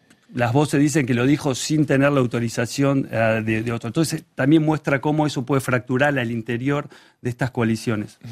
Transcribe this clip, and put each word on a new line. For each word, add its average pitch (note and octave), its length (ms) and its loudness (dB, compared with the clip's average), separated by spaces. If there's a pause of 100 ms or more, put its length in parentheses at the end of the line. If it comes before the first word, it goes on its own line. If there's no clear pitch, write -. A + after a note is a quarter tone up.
(320)
las A#2+ 200 0
voces C#3+ 280 2
dicen D3 260 2
que B2 80 0
lo A#2+ 120 2
dijo C#3 300 2
sin D3+ 300 0
tener C#3 260 2
la C#3 80 2
autorización, B2 880 -2
eh, A2+ 340 0
de, A2 200 -2
de A#2+ 80 -4
otro. A#2 160 -6
Entonces, D#3 340 -2 (140)
también D3+ 260 4
muestra D3+ 380 0
cómo D3+ 260 0
eso C3+ 180 -4
puede C3+ 160 0
fracturar B2+ 560 0
al A#2 140 -2
interior B2+ 580 -4 (320)
de B2 100 -6
estas B2 200 -4
coaliciones. A2+ 720 -2 (120)